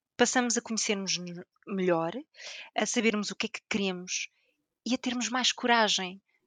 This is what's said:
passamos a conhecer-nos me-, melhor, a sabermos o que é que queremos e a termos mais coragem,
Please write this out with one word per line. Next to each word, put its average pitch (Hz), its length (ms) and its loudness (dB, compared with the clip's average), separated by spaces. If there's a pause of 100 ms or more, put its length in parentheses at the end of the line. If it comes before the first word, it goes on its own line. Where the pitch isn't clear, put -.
(180)
passamos 240 400 4
a 240 40 0
conhecer-nos 196 580 -2
me-, 175 260 -12 (220)
melhor, 175 460 2 (640)
a 214 80 2
sabermos 214 460 2
o 196 60 -8
que - 100 -4
é - 20 -10
que - 220 -12
queremos 185 580 -2 (560)
e 226 100 -2
a 262 40 0
termos 240 300 -4
mais 247 240 0
coragem, 196 680 2 (260)